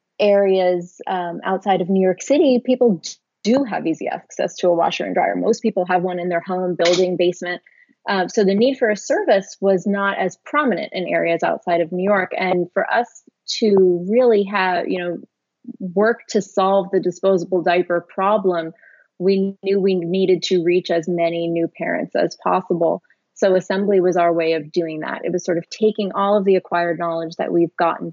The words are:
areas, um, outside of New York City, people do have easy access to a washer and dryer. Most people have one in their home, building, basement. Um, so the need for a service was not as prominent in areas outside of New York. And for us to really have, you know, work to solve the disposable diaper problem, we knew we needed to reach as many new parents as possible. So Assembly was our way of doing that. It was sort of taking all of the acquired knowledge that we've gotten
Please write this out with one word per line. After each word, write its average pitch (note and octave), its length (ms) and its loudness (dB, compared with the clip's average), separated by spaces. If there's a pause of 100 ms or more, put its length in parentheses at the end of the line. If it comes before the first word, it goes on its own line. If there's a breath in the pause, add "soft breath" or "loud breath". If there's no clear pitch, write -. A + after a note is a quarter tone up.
(200)
areas, F#3+ 880 2
um, F3 360 -6
outside F#3+ 360 0
of F3 100 -2
New F#3+ 100 2
York F#3 220 2
City, C#4 420 4
people A#3+ 380 2 (400)
do C4 220 2
have E3 240 -6
easy - 180 -4
access - 520 -6
to F3+ 100 0
a F3 60 4
washer - 300 0
and F3+ 100 -6
dryer. F3 200 0
Most F#3 260 0
people G#3 260 -2
have F3+ 160 0
one F3+ 180 -4
in F3 80 -4
their E3+ 120 -2
home, F3+ 360 -4
building, F3+ 400 2
basement. F3 440 -2 (480 soft breath)
Um, F#3+ 220 -2
so G#3+ 140 2
the F#3+ 100 2
need C4 240 2
for A3+ 100 2
a G#3+ 80 0
service C#4 640 0
was G3 260 2
not G3 320 -2
as F#3 280 -4
prominent B3+ 480 -2
in F3+ 120 -4
areas E3 360 0
outside E3+ 400 0
of D#3+ 100 -4
New F3+ 120 -4
York. G3 340 0
And F#3 340 -2
for - 180 -2
us A#3 320 -2 (360)
to F#3 500 4
really A3+ 360 4
have, F#3 440 -2
you F#3 100 -4
know, F3 200 -6 (600)
work G3+ 500 0
to G#3 120 0
solve F#3+ 500 0
the F#3 100 0
disposable F3+ 600 0
diaper F3 380 0
problem, F#3+ 720 -2 (460 soft breath)
we G3 440 0
knew G3 180 0
we F#3+ 160 2
needed F3+ 480 0
to F3+ 200 0
reach F3 260 0
as E3+ 180 0
many E3+ 380 -2
new E3 220 -2
parents F3 480 -6
as - 260 -2
possible. F3+ 600 0 (320)
So F#3+ 200 2
Assembly G3 460 0
was F3 160 2
our E3+ 160 2
way E3 220 0
of D#3 180 -8
doing D#3+ 280 -4
that. - 240 -8
It E3+ 80 -4
was F3 120 -4
sort E3+ 140 -2
of E3+ 100 -10
taking G#3+ 440 -2
all G3+ 240 2
of G3 80 2
the F#3+ 120 4
acquired F3 420 -2
knowledge E3 380 -6
that - 160 -4
we've E3+ 240 2
gotten E3+ 360 -2